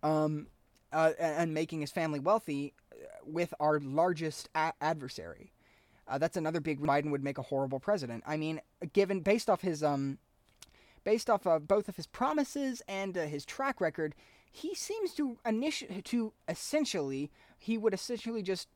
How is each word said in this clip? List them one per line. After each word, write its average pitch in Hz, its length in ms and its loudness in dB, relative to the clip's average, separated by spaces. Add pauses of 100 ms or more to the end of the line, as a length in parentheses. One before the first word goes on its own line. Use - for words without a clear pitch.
Um, 151 420 2 (460)
uh, 160 260 6
a-, - 20 -2
and 160 320 2
making 156 280 -2
his 147 100 -4
family 156 300 0
wealthy, 147 540 0 (180)
uh, 64 140 -18 (200)
with 170 320 -2
our 151 220 4
largest 156 760 0
a-, 160 260 2
adversary. 139 720 -4 (560)
Uh, 131 100 -2
that's 156 200 0
another 160 240 0
big, 143 200 -2
Biden 147 300 2
would 139 140 0
make 139 140 -2
a 135 40 -6
horrible 135 380 -2
president. 131 440 -2
I 156 120 -2
mean, 156 240 -2 (320)
given, 196 260 4
based 208 320 2
off 185 120 4
his, 160 200 -2
um, 139 360 2 (840)
based 220 260 2
off 208 160 4
of 160 220 4
both 202 220 4
of 196 80 -10
his 170 100 -8
promises 269 800 -2
and, 190 320 -4
uh, 170 40 0
his 147 220 -4
track - 360 -4
record, 160 340 0 (340)
he - 280 -8
seems 415 380 -4
to 262 300 -4
initi-, 226 600 -2
to 226 300 -2 (140)
essentially, 147 840 -2 (260)
he 226 180 -2
would 208 180 2
essentially 226 480 -6
just 185 340 -4